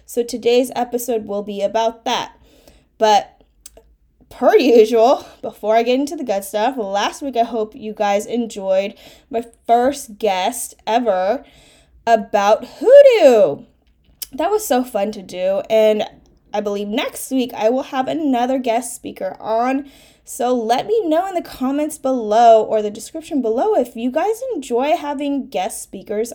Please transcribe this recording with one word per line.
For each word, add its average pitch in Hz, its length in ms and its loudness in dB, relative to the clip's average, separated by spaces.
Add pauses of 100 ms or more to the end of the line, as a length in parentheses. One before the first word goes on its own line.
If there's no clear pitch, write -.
So - 160 -4
today's 240 540 0
episode 240 500 -4
will 202 160 -6
be 202 180 -10
about 226 440 -2
that. 208 320 -6 (600)
But 214 440 2 (840)
per 330 280 2
usual, 240 680 4 (160)
before 214 320 -4
I 233 80 4
get 247 160 0
into 285 160 -4
the 311 80 -10
good 202 220 -4
stuff, 226 320 -4
last 208 440 -4
week 269 160 -8
I 226 60 2
hope 220 320 -6
you 214 180 -12
guys 208 340 -2
enjoyed 202 680 -4 (340)
my 233 160 -6 (220)
first 240 520 0
guest 196 560 -4 (120)
ever 220 580 0 (640)
about 214 600 2 (120)
hoodoo. 349 840 8 (640)
That 311 220 -4
was 427 120 -2
so 254 200 0
fun 208 280 -4
to 208 100 -12
do, 185 460 -4
and 214 360 4 (480)
I 214 80 -4
believe 202 260 -6
next 285 460 -6
week 262 220 -2
I 220 160 0
will 262 140 -2
have 262 220 -6
another 262 520 -2
guest 247 360 -4
speaker 196 460 -10
on. 254 500 -4 (340)
So 247 300 -4
let 240 320 -2
me 415 200 0
know 330 220 0
in 381 60 -8
the 339 80 -4
comments 285 560 -4
below 226 640 4
or 220 160 -2
the 208 100 -4
description 294 520 -8
below 262 320 0
if 269 200 -2
you 233 160 -4
guys 415 320 -4 (120)
enjoy 277 420 -2
having 285 520 -6
guest - 340 -8
speakers 208 520 -8